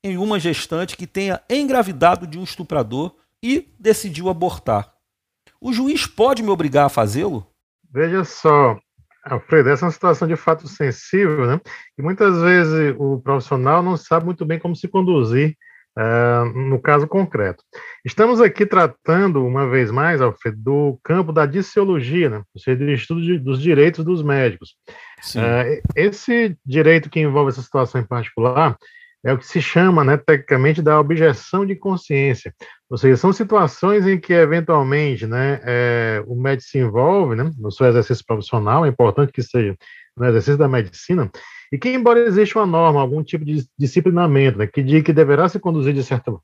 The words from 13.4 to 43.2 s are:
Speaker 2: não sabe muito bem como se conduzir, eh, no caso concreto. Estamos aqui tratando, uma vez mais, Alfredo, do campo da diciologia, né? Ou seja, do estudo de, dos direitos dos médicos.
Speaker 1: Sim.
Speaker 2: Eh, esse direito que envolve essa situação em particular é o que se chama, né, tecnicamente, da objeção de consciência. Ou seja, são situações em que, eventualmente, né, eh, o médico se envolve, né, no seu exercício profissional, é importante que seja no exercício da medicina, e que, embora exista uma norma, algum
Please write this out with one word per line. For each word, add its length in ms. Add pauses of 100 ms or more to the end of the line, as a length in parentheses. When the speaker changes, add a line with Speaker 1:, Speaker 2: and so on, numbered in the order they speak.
Speaker 2:
não 120
sabe 300
muito 220
bem 120
como 160
se 140
conduzir, 680 (440)
eh, 460 (100)
no 260
caso 260
concreto. 560 (400)
Estamos 380
aqui 240
tratando, 800
uma 240
vez 220
mais, 320
Alfredo, 340
do 480
campo 260
da 140
diciologia, 840
né? 120 (120)
Ou 40
seja, 200
do 120
estudo 300
de, 180
dos 220
direitos 420
dos 200
médicos. 540 (440)
Speaker 1:
Sim. 200
Speaker 2:
Eh, 420 (120)
esse 680
direito 460
que 100
envolve 300
essa 100
situação 400
em 60
particular 720 (440)
é 120
o 20
que 100
se 140
chama, 420
né, 140
tecnicamente, 640
da 180
objeção 680
de 100
consciência. 760 (340)
Ou 80
seja, 220
são 160
situações 720
em 120
que, 140
eventualmente, 960
né, 360
eh, 640
o 80
médico 360
se 80
envolve, 580
né, 220
no 120
seu 160
exercício 380
profissional, 600
é 20
importante 420
que 120
seja 340 (400)
no 80
exercício 320
da 100
medicina, 640 (400)
e 60
que, 140
embora 300
exista 400
uma 40
norma, 340
algum 240